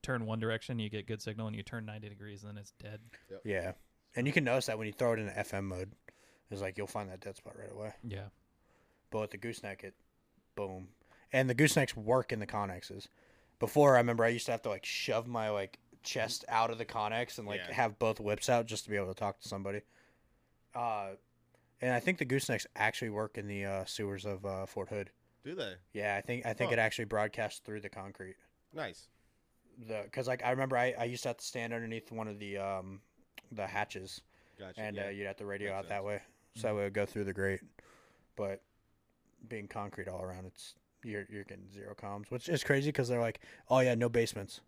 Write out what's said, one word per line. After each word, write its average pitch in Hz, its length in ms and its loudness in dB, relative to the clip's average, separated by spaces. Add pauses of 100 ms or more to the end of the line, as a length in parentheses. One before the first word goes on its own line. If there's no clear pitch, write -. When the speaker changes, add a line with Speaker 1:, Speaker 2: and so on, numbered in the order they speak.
Speaker 1:
turn 120 240 0
one 113 120 0
direction, 113 380 0
you 107 120 -2
get 104 180 -6
good 110 140 -4
signal, 110 260 -4
and 107 80 -4
you 101 80 -6
turn 117 220 -8
ninety 107 240 -10
degrees, 101 340 -14
and 104 80 -12
then 104 100 -10
it's 101 180 -18
dead. 107 200 -10 (320)
Speaker 2:
Yep. 95 120 -12
Speaker 3:
Yeah. 92 280 2 (440)
And 123 120 4
you 147 60 4
can 165 100 6
notice 131 240 4
that 110 100 0
when 110 100 -4
you 101 60 -6
throw 120 200 4
it 110 60 2
in 107 100 -2
F 101 260 -4
M 98 120 0
mode. 92 240 -4 (600)
It's 98 100 -6
like, 95 160 -4
you'll 104 100 -2
find 101 220 -6
that 92 120 -12
dead 98 140 -10
spot - 240 -16
right 104 120 -12
away. 107 200 -8 (160)
Speaker 1:
Yeah. 101 200 -8 (840)
Speaker 3:
But 110 120 -2
with 104 100 -4
the 104 60 -12
gooseneck, 104 460 -8
it, 98 120 -12 (600)
boom. 95 340 -6 (440)
And 131 160 6
the 120 60 4
goosenecks 143 400 6
work 117 360 4
in 110 80 -2
the 101 80 -2
connexes. 98 600 -4 (520)
Before, 139 360 10
I - 40 12
remember 117 240 6
I 113 60 8
used 117 160 0
to - 60 0
have 113 120 0
to, 120 60 -2
like, 95 160 -2
shove 117 420 0
my, 113 220 0
like, 101 300 -2 (240)
chest 113 460 -2
out 113 200 6
of 113 80 -4
the 113 80 -4
connex 113 540 0
and, 107 80 -6
like, 104 200 -2
Speaker 2:
Yeah. - 60 -6
Speaker 3:
have 113 240 4
both 110 220 4
whips 104 300 0
out 117 180 6
just 110 160 -4
to - 80 -14
be 104 40 0
able 98 120 2
to 95 80 -4
talk 101 240 -2
to - 80 -14
somebody. 98 340 -4 (920)
Uh, 110 360 -2 (720)
and 127 120 4
I 143 60 4
think 190 200 0
the 143 60 2
goosenecks 131 400 0 (100)
actually 110 340 0
work 107 300 -4
in 101 80 -6
the, 101 180 -2
uh, 98 200 -2
sewers 98 400 -4
of, 98 200 -4
uh, 95 220 -2
Fort 95 220 -6
Hood. 101 200 -4 (340)
Speaker 2:
Do 160 120 -8
they? 107 200 -4 (180)
Speaker 3:
Yeah, 104 220 2
I 101 60 2
think, 123 240 -4
I 113 80 0
think 117 160 2
Speaker 2:
Huh. 120 40 4
Speaker 3:
it 113 60 4
actually 110 260 2
broadcasts 107 540 0
through 107 220 -8
the 98 80 -8
concrete. 95 460 -10 (380)
Speaker 2:
Nice. 135 340 -8 (680)
Speaker 3:
The, 110 340 -4
'cause, 127 160 -2
like, 127 160 0
I 120 80 4
remember 131 260 2
I, 123 140 6
I 117 140 0
used 120 180 -4
to 131 60 2
have 117 80 -2
to - 80 -10
stand 117 280 -4
underneath 113 380 -4
one 113 160 -4
of 104 120 -6
the, 101 200 -4
um, 98 420 -4 (500)
the 107 140 -4
hatches, 101 560 -4 (380)
Speaker 2:
Gotcha, 92 220 -12
Speaker 3:
and, 107 160 -4
Speaker 2:
yeah. 101 80 -2
Speaker 3:
uh, 101 40 -4
you'd 101 180 -4
have 98 100 -6
to 104 80 -8
radio 101 260 -4
Speaker 2:
Makes 95 80 -2
Speaker 3:
out 92 100 -8
that 101 80 -2
Speaker 2:
sense. 98 80 -2
Speaker 3:
way, 104 160 -2 (340)
so 117 140 -2
Speaker 1:
Mm-hmm. 107 100 2
Speaker 3:
it 101 40 2
would 98 100 -2
go 104 120 2
through 104 180 -4
the 98 100 -2
grate. 95 280 2 (720)
But 98 260 -4 (840)
being 107 200 -8
concrete 101 400 -6
all 92 140 -6
around, 92 240 -8
it's, - 300 -16 (280)
you're, 104 260 -6
you're 104 140 -10
getting 95 260 -16
zero 101 240 -14
comms, 101 380 -8
which 123 180 -6
is 165 140 2
crazy 139 280 4
'cause 131 160 0
they're 120 140 2
like, 113 180 0 (300)
"Oh 127 100 8
yeah, 127 140 8
no 120 160 4
basements." 113 580 0